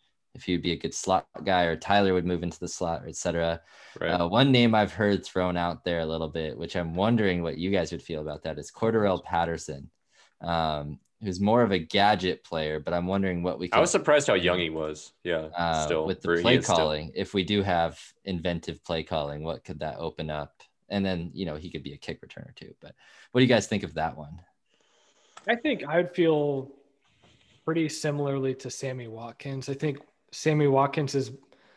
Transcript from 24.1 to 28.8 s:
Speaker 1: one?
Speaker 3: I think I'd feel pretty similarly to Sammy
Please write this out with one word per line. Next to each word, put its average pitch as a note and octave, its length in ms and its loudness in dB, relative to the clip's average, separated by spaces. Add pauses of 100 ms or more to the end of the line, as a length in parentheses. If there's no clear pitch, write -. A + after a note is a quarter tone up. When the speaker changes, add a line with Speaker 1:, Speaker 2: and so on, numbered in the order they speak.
Speaker 1:
one? D2+ 200 -16 (1120)
Speaker 3:
I A#3 80 2
think A#3 320 -2
I'd F3 260 0
feel D3 560 2 (920)
pretty D#3+ 240 2
similarly C#3 680 -2
to C3 140 -12
Sammy B2+ 380 -8